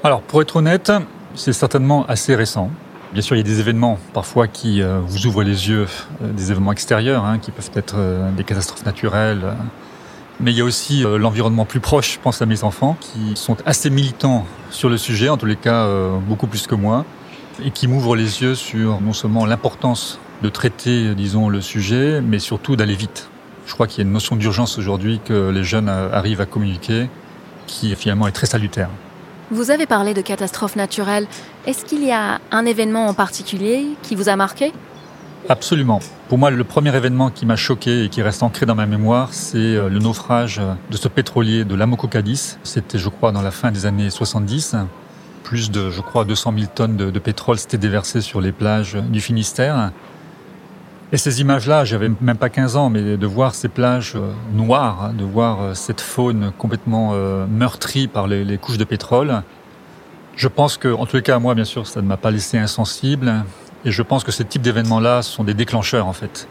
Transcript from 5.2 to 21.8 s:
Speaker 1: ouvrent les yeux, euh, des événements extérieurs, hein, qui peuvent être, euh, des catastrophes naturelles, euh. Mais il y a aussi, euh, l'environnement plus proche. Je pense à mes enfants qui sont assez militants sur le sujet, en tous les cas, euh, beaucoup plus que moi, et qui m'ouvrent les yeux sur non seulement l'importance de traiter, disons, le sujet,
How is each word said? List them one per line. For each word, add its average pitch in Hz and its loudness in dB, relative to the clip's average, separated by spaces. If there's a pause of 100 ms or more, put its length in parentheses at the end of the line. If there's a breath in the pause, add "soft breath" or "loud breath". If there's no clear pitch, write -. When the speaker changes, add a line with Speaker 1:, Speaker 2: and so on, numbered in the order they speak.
Speaker 1:
ouvrent 107 2
les 98 0
yeux, 107 2 (360 loud breath)
euh, 110 -4
des 98 -2
événements 98 2
extérieurs, 113 2
hein, 110 0
qui - -12
peuvent - -12
être, 101 -4
euh, 95 0
des 95 -2
catastrophes - -4
naturelles, 104 0
euh. 90 -4 (880 loud breath)
Mais 120 2
il 113 2
y 120 4
a 120 4
aussi, 127 0
euh, 107 4
l'environnement 113 4
plus 113 -2
proche. - 2
Je - -14
pense - 0
à 120 2
mes 107 2
enfants 135 0
qui 107 -6
sont 113 0 (100)
assez 147 2
militants 131 2 (240)
sur - 0
le 117 2
sujet, 113 0
en 151 2
tous - -4
les 107 2
cas, 117 2
euh, 95 0 (100)
beaucoup 110 0
plus 104 -6
que - 0
moi, 110 2 (580 loud breath)
et 139 -2
qui - -2
m'ouvrent 123 2
les 110 0
yeux 127 2
sur 110 0
non 107 0
seulement 110 2
l'importance 117 -2 (220)
de 107 0
traiter, 117 0
disons, 101 2
le 101 0
sujet, 123 0